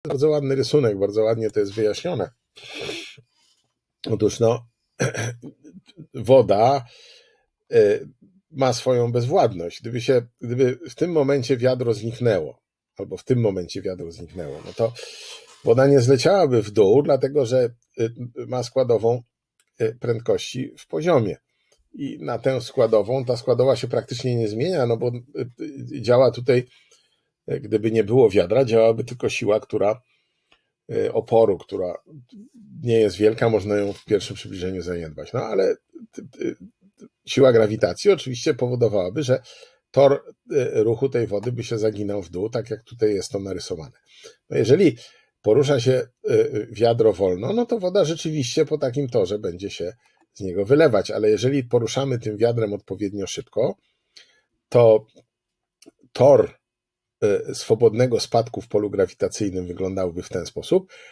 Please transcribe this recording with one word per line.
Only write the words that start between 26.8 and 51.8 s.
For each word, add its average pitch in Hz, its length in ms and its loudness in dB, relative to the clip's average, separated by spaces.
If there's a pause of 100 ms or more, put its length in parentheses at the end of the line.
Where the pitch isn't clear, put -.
y, - 80 -4
gdyby 107 320 -2
nie 110 120 2
było 113 260 4
wiadra, 98 360 2
działałaby 113 380 4
tylko 123 260 -6
siła, 104 300 0
która, 110 420 -2 (880)
y, 104 220 -2
oporu, 113 440 2
która 90 360 -8 (880)
nie 113 160 2
jest 101 180 2
wielka, 113 320 2
można 104 260 0
ją 101 180 -2
w - 120 -20
pierwszym 101 300 -2
przybliżeniu 92 460 -10
zaniedbać. 82 520 -10
No 120 60 -4
ale, 196 320 0
y, - 760 -14
y, - 100 -6 (720)
siła 127 260 4
grawitacji 107 600 2
oczywiście 143 420 -2
powodowałaby, 120 720 -2
że 127 180 0 (500)
tor, 139 320 4 (280)
y, 123 320 0
ruchu 117 260 0
tej 117 180 -2
wody 104 240 -4
by 117 120 -8
się 117 140 -6
zaginał 104 440 -4
w 85 80 -16
dół, 90 200 -6
tak 117 200 -8
jak 110 140 -10
tutaj 107 300 -2
jest 95 180 -6
to 101 80 -6
narysowane. 92 580 -10 (520)
No - 80 -4
jeżeli 135 400 4 (440)
porusza 131 380 2
się, 123 280 0 (220)
y, - 40 2
y, 107 380 0
wiadro 113 420 2
wolno, 92 400 -2
no 240 120 -2
to 233 140 -4
woda 180 260 0
rzeczywiście 156 600 -2
po 151 120 -2
takim 135 320 -4
torze 104 300 0
będzie 95 300 -8
się 92 240 -10 (400)
z - 80 -18
niego 95 240 -4
wylewać, 123 460 4
ale 107 180 0
jeżeli 123 340 0
poruszamy 123 560 -2